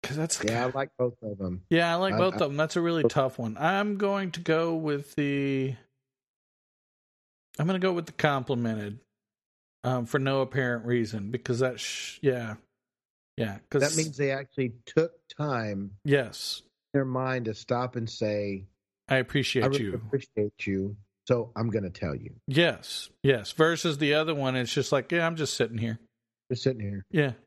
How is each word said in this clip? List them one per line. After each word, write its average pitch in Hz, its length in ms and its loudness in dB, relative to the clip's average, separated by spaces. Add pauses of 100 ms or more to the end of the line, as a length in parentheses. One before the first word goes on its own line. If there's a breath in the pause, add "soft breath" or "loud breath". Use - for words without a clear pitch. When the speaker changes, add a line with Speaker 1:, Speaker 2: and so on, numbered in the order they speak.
Speaker 1:
'cause 143 140 -6
that's 160 280 -2
Speaker 2:
Yeah, 117 220 0
I 127 40 0
Speaker 1:
ki- 127 60 -6
Speaker 2:
like 135 220 -2
both 123 240 0
of 104 180 -8
'em. 92 300 -6
Speaker 1:
Yeah, 170 220 4
I 170 40 0
like 190 180 0
Speaker 2:
I, - 40 0
Speaker 1:
both 185 160 2
Speaker 2:
I 196 100 2
Speaker 1:
of 143 60 0
'em. 143 60 -4
That's 156 200 0
a 175 60 2
really 165 220 2
tough 131 340 2
one. 113 200 -4
I'm 196 380 2
going 196 360 0
to 170 80 -10
go 165 340 2
with 151 400 -2
the, 139 600 0 (1800)
I'm 147 80 2
gonna 185 120 2
go 185 140 2
with 170 140 -2
the - 60 -18
complimented, 120 840 0 (840)
um, 123 240 0
for 147 120 0
no 135 240 2
apparent 123 420 0
reason, 110 460 0
because 120 300 -2
that 127 200 0
sh-, - 420 -8
yeah. 120 340 0 (800)
Yeah, 104 220 -2 (120)
'cause 139 120 4
Speaker 2:
That 156 140 2
means 156 200 -2
they 139 140 0
actually 135 440 -2 (120)
took 165 260 2 (240)
time 104 680 -2
Speaker 1:
Yes. 139 580 0 (300)
Speaker 2:
in 143 60 2
their 135 60 2
mind 127 420 -2
to 107 80 -4
stop 123 420 -2
and 113 120 -4
say, 104 580 -2 (420)
Speaker 1:
"I 131 80 2
appreciate 127 480 2
Speaker 2:
"I 131 40 4
really 135 160 0
Speaker 1:
you." 95 100 -4
Speaker 2:
appreciate - 720 -4
you, 98 300 -2 (300)
so 117 300 0
I'm 113 140 -2
gonna 98 200 -2
tell 82 240 -6
you." - 200 -12 (120)
Speaker 1:
Yes, 143 640 0 (160)
yes. 123 280 4
Versus 160 460 4
the 147 160 4
other 156 200 2
one, 135 200 0
it's 123 180 0
just 139 200 0
like, 135 180 0
"Yeah, 170 160 2
I'm 170 100 0
just 156 180 -2
sitting 117 240 0
here." 113 200 -2 (520)
Speaker 2:
Just 123 120 -2
sitting 127 200 2
here. 101 280 -6
Speaker 1:
Yeah. 143 220 2 (140)